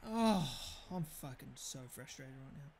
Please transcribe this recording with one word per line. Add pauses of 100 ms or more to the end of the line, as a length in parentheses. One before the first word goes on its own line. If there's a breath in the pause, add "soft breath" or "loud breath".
Oh, (460 loud breath)
I'm
fucking
so (100)
frustrated (100)
right
now.